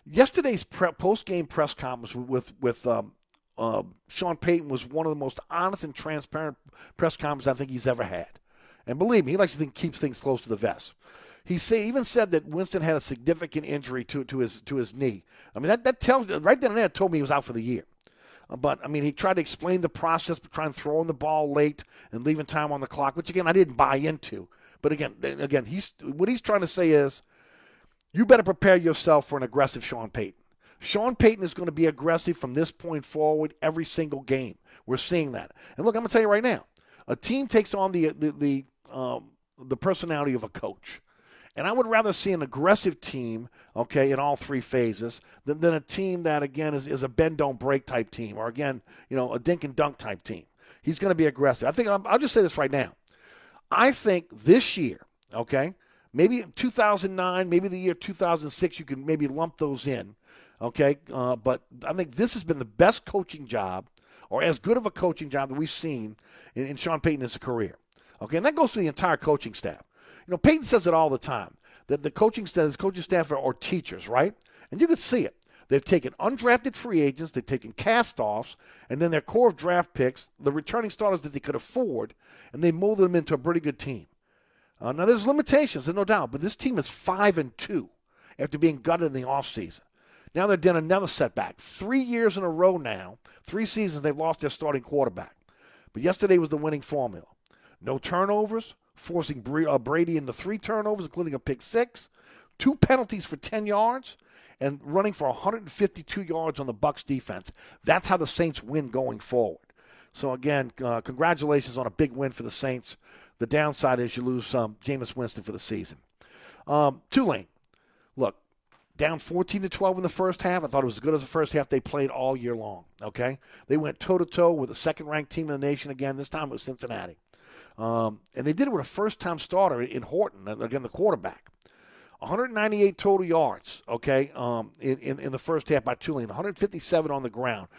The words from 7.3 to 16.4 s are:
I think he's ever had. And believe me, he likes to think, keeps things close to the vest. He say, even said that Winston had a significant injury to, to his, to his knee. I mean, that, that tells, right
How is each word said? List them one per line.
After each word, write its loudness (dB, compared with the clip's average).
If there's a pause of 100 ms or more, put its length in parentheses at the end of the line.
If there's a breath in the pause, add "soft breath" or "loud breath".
I 4
think -8
he's -6
ever 2
had. -10 (440 soft breath)
And -4
believe 4
me, -2
he 2
likes 2
to -8
think, -4
keeps -6
things -4
close 0
to -12
the -2
vest. -4 (500 loud breath)
He -2
say, 0
even 0
said 2
that 2
Winston -4
had 2
a 0
significant -4
injury -6
to, -6
to -6
his, -2
to -8
his -4
knee. -2 (320 soft breath)
I -8
mean, 0
that, 2
that 0
tells, 4
right 2